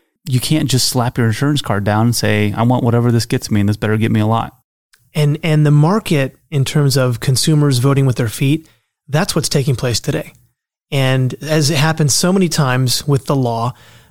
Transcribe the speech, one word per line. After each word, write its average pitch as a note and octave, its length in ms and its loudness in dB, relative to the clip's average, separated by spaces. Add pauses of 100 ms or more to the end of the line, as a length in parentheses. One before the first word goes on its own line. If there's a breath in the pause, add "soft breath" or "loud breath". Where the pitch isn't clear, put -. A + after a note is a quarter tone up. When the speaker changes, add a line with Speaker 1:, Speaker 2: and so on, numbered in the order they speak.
(300 soft breath)
Speaker 1:
you B2+ 100 2
can't D#3 300 0
just B2+ 200 0
slap B2 280 -2
your A#2+ 80 2
insurance C3+ 380 0
card G2+ 220 -2
down G#2+ 220 2
and A#2 80 0
say, G#2 380 0
"I G#2+ 80 -2
want B2 220 0
whatever A#2 280 2
this A2+ 140 0
gets - 240 -4
me, G#2 120 0
and G2+ 80 2
this G#2+ 80 -2
better G#2+ 200 -2
get A2 140 0
me A2+ 80 2
a G#2+ 80 0
lot." A2+ 260 -2 (640)
Speaker 2:
And, D3+ 260 0
and D3+ 240 2
the D3 60 4
market, D3+ 640 2 (160)
in C#3 140 0
terms C#3+ 320 0
of B2 240 0
consumers C#3+ 580 2
voting C#3 260 2
with B2 120 0
their A#2+ 100 0
feet, C#3+ 400 -2 (400 soft breath)
that's D#3 260 -2
what's D#3+ 160 -2
taking C#3 260 0
place B2 260 -4
today. - 320 -8 (580)
And C3 500 0
as D3+ 300 0
it D#3+ 60 0
happens D3+ 360 0
so F3+ 180 0
many F#3+ 180 2
times B2+ 580 -2
with C#3 180 0
the D3+ 100 -2
law, A#2+ 380 -2 (380 loud breath)